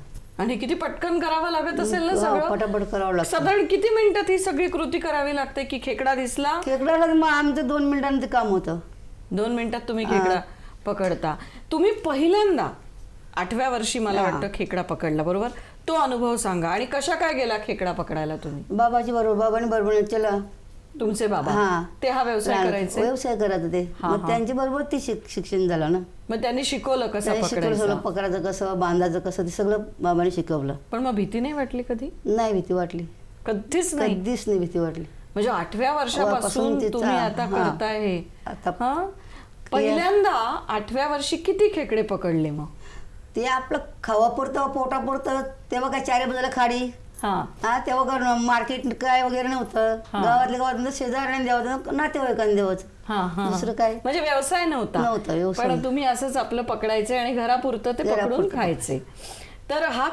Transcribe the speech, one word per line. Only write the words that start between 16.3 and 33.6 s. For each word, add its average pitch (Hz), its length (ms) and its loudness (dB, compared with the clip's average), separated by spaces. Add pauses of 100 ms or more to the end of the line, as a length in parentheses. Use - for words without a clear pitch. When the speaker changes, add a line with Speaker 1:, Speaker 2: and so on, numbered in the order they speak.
Speaker 1:
सांगा. 180 320 0
आणि 202 180 0
कशा 285 300 -2
काय 320 180 0
गेला 233 240 0
खेकडा 190 340 -2
पकडायला 156 440 -4
तुम्ही? 147 340 -8
Speaker 2:
बाबाजी 233 420 2
बरोबर, 220 280 2
बाबांनी 220 300 2
बरोबर 214 240 2
नेलं, 208 120 4
चला. 214 320 0 (600)
Speaker 1:
तुमचे 214 280 0
बाबा? 160 240 0
Speaker 2:
हा. 190 320 2 (200)
Speaker 1:
ते 262 60 2
हा 254 140 2
व्यवसाय 208 320 0
Speaker 2:
लहान 185 120 2
Speaker 1:
करायचे? 196 340 0
Speaker 2:
व्यवसाय 247 360 0
करत 196 240 2
होते. 175 420 -2
Speaker 1:
हा, 175 60 2
Speaker 2:
मग 196 120 2
Speaker 1:
हा. 170 60 -4
Speaker 2:
त्यांच्या 233 280 0
बरोबर 269 260 0
ते 285 180 -2
शिक-, - 300 -6
शिक्षण 185 380 0
झालं 160 240 2
ना. 185 80 2 (300)
Speaker 1:
मग 226 120 -2
त्यांनी 247 220 -2
शिकवलं 254 440 0
कसं 208 180 -2
Speaker 2:
त्यांनी 214 180 2
शिकवलं 170 240 0
Speaker 1:
पकडायचं? 208 180 2
Speaker 2:
सगळं, 202 120 2
पकडायचं 190 440 -2
कसं, 190 380 -2
बांधायचं 175 400 2
कसं, 185 240 -4
ते 170 60 -4
सगळं 202 280 0 (220)
बाबांनी 175 320 2
शिकवलं. 147 440 -2 (160)
Speaker 1:
पण 233 80 -2
मग 254 120 0
भीती 208 280 0
नाही 285 140 -2
वाटली 254 360 -4
कधी? 247 200 -4 (160)
Speaker 2:
नाही 220 280 2
भीती 185 200 0
वाटली. 175 300 -2 (420)
Speaker 1:
कधीच 226 480 -2